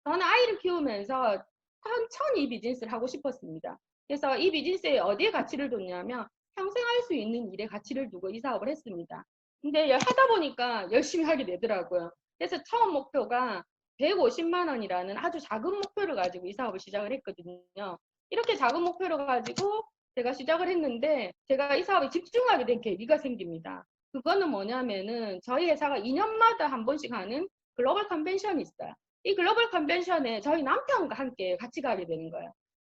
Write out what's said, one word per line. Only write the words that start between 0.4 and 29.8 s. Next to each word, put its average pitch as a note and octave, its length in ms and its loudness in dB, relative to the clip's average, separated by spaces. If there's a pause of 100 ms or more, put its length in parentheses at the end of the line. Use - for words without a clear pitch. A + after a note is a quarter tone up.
키우면서 B3 840 0 (420)
천천히 A#4 600 0
이 A#3+ 40 -2
비즈니스를 A3+ 440 -6
하고 A#3+ 140 -2
싶었습니다. B3 720 -8 (280)
그래서 C#4 320 0
이 F4 120 4
비즈니스에 D#4 480 0
어디에 G#3 320 2
가치를 C#4+ 380 -2
뒀냐면 G3+ 580 -6 (280)
평생 G4+ 300 -2
할 A#4+ 180 2
수 A#4+ 120 -2
있는 A3 380 -2
일에 G3+ 140 -6
가치를 A3 440 -6
두고 F#3+ 200 -8
이 A3+ 100 -8
사업을 A#3 280 -4
했습니다. F3 560 -8 (380)
근데 D4+ 280 4
여-, B3+ 60 8
하다 B4+ 320 6
보니까 B3 640 2
열심히 D#4 320 2
하게 D4 200 2
되더라고요. F3+ 640 -2 (280)
그래서 F4 260 -4
처음 A4+ 280 2
목표가 B3 720 0 (340)
백오십만 E4+ 720 4
원이라는 G3 500 -2
아주 E4+ 220 -2
작은 A#3+ 340 -4
목표를 G4+ 400 -4
가지고 F3+ 320 -2
이 G3 60 -8
사업을 G3+ 280 -6
시작을 G3+ 320 -6
했거든요. F3+ 840 -10 (320)
이렇게 A4+ 260 0
작은 C#4 260 2
목표를 F4 440 -2
가지고 C#4 580 -2 (300)
제가 B3 180 -2
시작을 D#4+ 360 0
했는데 C#4 640 0 (160)
제가 C#4 280 2
이 F#4 60 2
사업에 F4 260 2
집중하게 F4+ 580 2
된 A3+ 140 2
계기가 A3+ 380 2
생깁니다. F#3 640 -8 (280)
그거는 E4 380 2
뭐냐면은 G#3+ 920 -4
저희 D4+ 260 0
회사가 C#4+ 300 2
이 A3+ 140 -2
년마다 A4 540 4
한 B3+ 200 -2
번씩 C#4+ 260 -2
하는 A#3 340 -4 (280)
글로벌 F#4+ 340 2
컨벤션이 F#4 540 -2
있어요. - 320 -12 (300)
이 G4+ 100 2
글로벌 A4 360 4
컨벤션에 E4 720 0